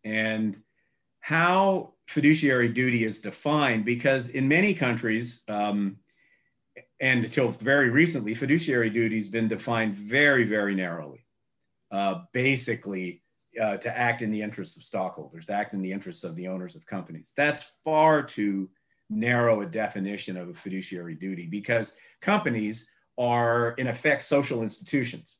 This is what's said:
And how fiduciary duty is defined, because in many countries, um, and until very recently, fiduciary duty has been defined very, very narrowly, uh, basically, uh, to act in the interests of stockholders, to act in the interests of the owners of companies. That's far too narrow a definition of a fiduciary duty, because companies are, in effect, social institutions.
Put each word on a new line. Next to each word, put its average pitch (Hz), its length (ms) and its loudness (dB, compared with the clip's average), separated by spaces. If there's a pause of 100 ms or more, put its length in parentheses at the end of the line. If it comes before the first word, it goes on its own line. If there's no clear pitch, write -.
And 110 580 -2 (580)
how 185 720 2 (140)
fiduciary 143 640 4
duty 120 360 2
is 110 160 -4
defined, 127 640 0
because 123 460 0
in 135 180 0
many 185 260 4
countries, 117 760 -2
um, 104 500 -2 (1000)
and 127 240 2
until 123 240 0
very 127 420 2
recently, 131 440 2
fiduciary 131 560 2
duty 113 260 0
has 101 120 -2
been 113 200 0
defined 110 460 -2
very, 123 500 4
very 101 300 0
narrowly, 85 500 -6 (640)
uh, 98 320 -2 (100)
basically, 113 920 -2 (380)
uh, 104 160 0
to 120 220 -6
act 120 240 0
in 107 80 -2
the 107 100 -2
interests 104 360 -8
of 82 60 -20
stockholders, 82 640 -8
to 101 60 -6
act 104 220 -4
in 95 80 -4
the 92 100 -4
interests 95 320 -10
of 82 120 -10
the 90 120 -8
owners 90 280 -8
of 80 100 -20
companies. 85 500 -12
That's 147 280 0 (200)
far 156 380 6
too 98 480 -2 (400)
narrow 113 520 2
a 98 40 -4
definition 98 680 -4
of 90 120 -10
a 85 60 -14
fiduciary 90 600 -10
duty, 87 320 -8
because 104 500 -4 (240)
companies 117 680 -2 (300)
are, 120 540 2
in 127 160 -4
effect, 135 360 0
social 139 380 0
institutions. - 760 -4